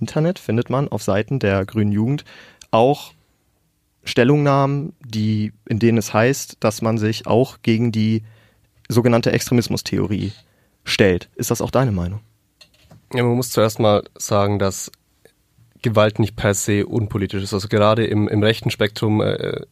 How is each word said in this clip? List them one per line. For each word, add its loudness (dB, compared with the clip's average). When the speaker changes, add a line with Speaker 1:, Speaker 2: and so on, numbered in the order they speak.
Speaker 1:
Internet -2
findet -2
man -2
auf -6
Seiten -2
der 0
Grünen 0
Jugend -2
auch 2
Stellungnahmen, 2
die, -2
in -2
denen 4
es -4
heißt, 0
dass -2
man 0
sich -2
auch 0
gegen 0
die 0
sogenannte 2
Extremismustheorie -2
stellt. 2
Ist -4
das -2
auch -4
deine 2
Meinung? -4
Speaker 2:
Ja, 0
man 2
muss -2
zuerst 0
mal 4
sagen, 0
dass -4
Gewalt 2
nicht 0
per 0
se -2
unpolitisch -4
ist. -6
Also -4
gerade 4
im, 0
im 0
rechten 0
Spektrum, 0
äh, -4